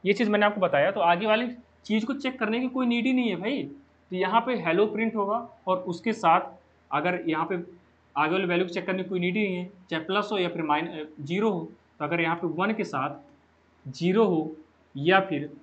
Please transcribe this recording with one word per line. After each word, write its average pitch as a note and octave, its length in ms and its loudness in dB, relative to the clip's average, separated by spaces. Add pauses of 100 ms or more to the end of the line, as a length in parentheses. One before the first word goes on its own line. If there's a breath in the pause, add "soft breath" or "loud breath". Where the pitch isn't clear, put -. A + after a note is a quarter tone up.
ये F#3+ 80 4
चीज़ G#3 180 2
मैंने G#3 160 4
आपको G#3 140 0
बताया। E3 300 4
तो G3+ 120 -4
आगे F3 240 4
वाली A3+ 220 2 (360)
चीज़ G#3+ 220 0
को C#4+ 80 -4
चेक - 240 -4
करने A3 220 0
की B3+ 80 -2
कोई B3+ 180 0
नीड A#3 200 2
ही C4 60 2
नहीं B3 160 2
है F#3 80 0
भाई। A3 260 -4 (480)
तो F3+ 60 -6
यहाँ F#3+ 240 2
पे B3+ 180 -2
hello E3+ 280 2
print A3 300 -2
होगा G#3 200 0 (300)
और F#3 180 2
उसके F3+ 280 -4
साथ E3 380 4 (400)
अगर E3+ 360 0
यहाँ D#3+ 200 0
पे F#3 100 -2 (580)
आगे D#3 180 2
वाली F#3+ 140 0
value F3+ 200 2
को F3 60 -10
check F3+ 140 -6
करने F#3 160 -2
की F#3 60 -6
कोई F#3 120 -2
नीड F3+ 160 -2
ही A3 60 2
नहीं F#3 140 -2
है, F3+ 140 -8 (200)
चाहे D#3+ 140 -4
plus G3 280 -2
हो G3+ 60 0
या F3+ 100 0
फिर E3 140 -4
माइन-, D#3 280 0
अ, D#3 140 -10 (160)
ज़ीरो F3+ 300 0
हो, E3 180 -6 (300)
तो D#3 60 -4
अगर E3 160 -2
यहाँ E3 160 0
पे F3 180 -6
वन F#3+ 180 0
के G#3+ 120 -2
साथ - 1040 -10
ज़ीरो F#3 340 2
हो D#3+ 320 0 (380)
या E3+ 280 4
फिर D3+ 280 -4 (120)